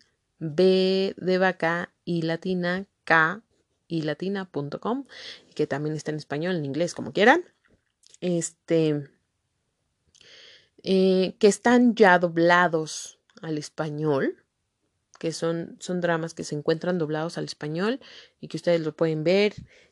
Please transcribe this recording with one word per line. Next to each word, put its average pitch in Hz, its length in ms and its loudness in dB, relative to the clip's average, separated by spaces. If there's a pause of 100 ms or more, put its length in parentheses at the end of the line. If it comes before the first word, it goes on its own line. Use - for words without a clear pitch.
(380)
B 185 760 0
de 185 220 -2
vaca 175 540 -2 (120)
y 170 180 -4
latina, 180 640 -4 (160)
K 165 400 2 (460)
y 165 140 -6
latina 185 420 -6
punto 143 360 -8
com, 254 260 -6 (500)
que 151 100 -2
también 151 300 -6
está 151 160 -8
en 151 60 -6
español, 160 360 -6
en 156 100 -4
inglés, 156 300 -4
como - 180 -10
quieran. 247 320 4 (760)
Este, 165 880 -2 (1800)
eh, 185 560 2
que 214 80 8
están 240 480 4
ya 185 220 8
doblados 170 1000 2 (240)
al 160 160 -6
español, 156 840 -4 (760)
que 165 140 -4
son, 165 480 -6
son 180 200 -6
dramas 165 340 -2
que 170 100 -10
se - 100 -8
encuentran 165 440 -2
doblados 156 400 -4
al 151 60 -6
español 165 560 -6 (400)
y - 80 -16
que - 80 -8
ustedes 170 240 0
lo 156 160 -6
pueden 156 280 -2
ver, 196 300 2 (380)